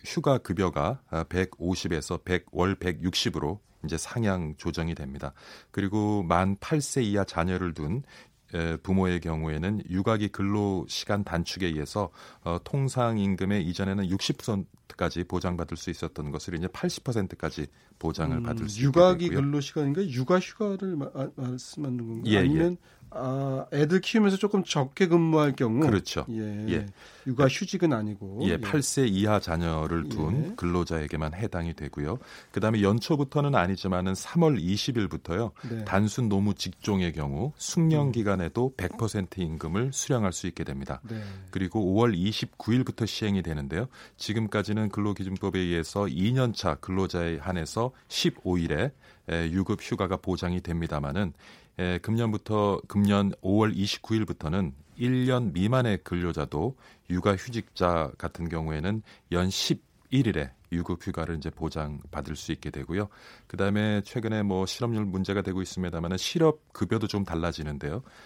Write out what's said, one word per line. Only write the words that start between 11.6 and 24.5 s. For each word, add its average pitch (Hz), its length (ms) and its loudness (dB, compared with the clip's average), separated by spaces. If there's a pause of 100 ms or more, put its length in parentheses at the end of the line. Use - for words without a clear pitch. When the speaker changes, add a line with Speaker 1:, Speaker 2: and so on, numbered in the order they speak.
Speaker 1:
의해서, 82 440 -4 (340)
어, 87 200 -2
통상 123 540 0
임금의 95 480 0
이전에는 95 420 -2
육십 - 300 -2
퍼센트까지 90 840 -4
보장받을 87 520 -4
수 - 140 -8
있었던 78 400 -6
것을 78 240 -8
이제 85 140 -4
팔십 - 360 -6
퍼센트까지 87 600 -4 (320)
보장을 80 380 -2
Speaker 2:
음, - 60 -2
Speaker 1:
받을 117 260 -4
수 104 100 -8
있게 127 80 2
Speaker 2:
육아기 175 420 6
Speaker 1:
되고요. 139 120 2
Speaker 2:
근로 143 200 0
시간인가? 151 480 -2
육아 131 300 2
휴가를 190 580 -4
마-, 139 180 -4
아, 135 200 -4
말씀하는 127 640 -6
건가요? 113 280 -6
Speaker 1:
예, 107 60 4
예. 104 60 8
Speaker 2:
아니면, 160 380 4 (400)
아, 135 560 -4
애들 156 280 4
키우면서 202 380 4
조금 196 260 2